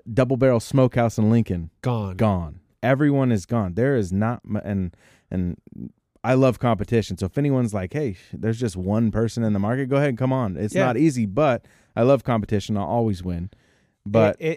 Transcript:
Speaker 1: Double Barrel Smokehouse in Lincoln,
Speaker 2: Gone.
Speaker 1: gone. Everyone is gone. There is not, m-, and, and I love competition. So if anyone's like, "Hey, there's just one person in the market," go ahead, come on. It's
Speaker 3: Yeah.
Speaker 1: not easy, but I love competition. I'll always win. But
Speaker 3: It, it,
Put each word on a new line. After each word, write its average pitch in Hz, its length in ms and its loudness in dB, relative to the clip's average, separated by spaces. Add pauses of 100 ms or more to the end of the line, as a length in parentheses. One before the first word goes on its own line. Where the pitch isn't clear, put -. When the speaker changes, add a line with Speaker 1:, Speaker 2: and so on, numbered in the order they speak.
(120)
Speaker 1:
Double 127 240 2
Barrel 120 240 4
Smokehouse 123 560 2
in 107 140 4
Lincoln, 95 400 0 (100)
Speaker 2:
Gone. 107 360 -4
Speaker 1:
gone. 90 440 0 (220)
Everyone 135 500 2
is 101 140 0
gone. 104 280 -2
There 131 220 2
is 95 160 -2
not, 107 320 0
m-, 104 180 -6
and, 95 320 -4 (360)
and 90 260 -4 (680)
I 123 120 0
love 131 240 2
competition. 107 580 0
So - 100 -4
if - 120 -6
anyone's 131 340 0
like, 92 220 -6
"Hey, 135 220 -4 (160)
there's 113 280 -4
just 107 160 -4
one 104 340 0
person 113 340 -2
in 107 100 0
the 101 40 0
market," 123 300 -2
go 135 80 0
ahead, 139 220 0
come 131 140 0
on. 117 260 -2
It's 107 160 -4
Speaker 3:
Yeah. 143 120 2
Speaker 1:
not 120 120 0
easy, 135 260 2
but 117 400 0 (320)
I 113 60 2
love 127 220 4
competition. 107 520 -2
I'll 98 80 -2
always 104 380 -2
win. 87 260 -6 (580)
But 104 320 4
Speaker 3:
It, 165 100 -6
it, 165 80 -2